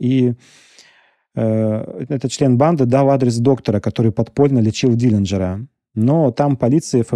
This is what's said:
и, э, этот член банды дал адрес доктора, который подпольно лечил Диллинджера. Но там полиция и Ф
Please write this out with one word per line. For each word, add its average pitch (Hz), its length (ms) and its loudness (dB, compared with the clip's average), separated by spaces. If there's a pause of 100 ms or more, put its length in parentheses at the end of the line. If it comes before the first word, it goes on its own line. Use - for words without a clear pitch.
и, 123 340 0 (1000)
э, 110 760 -4
этот 131 220 -6
член 127 260 2
банды 147 280 2
дал 135 240 2
адрес 123 280 0
доктора, 117 420 0
который 113 320 -2
подпольно 135 480 0
лечил 113 340 0
Диллинджера. 98 720 -2 (300)
Но 135 360 2
там 143 240 0
полиция 127 440 0
и 113 40 -2
Ф - 120 -6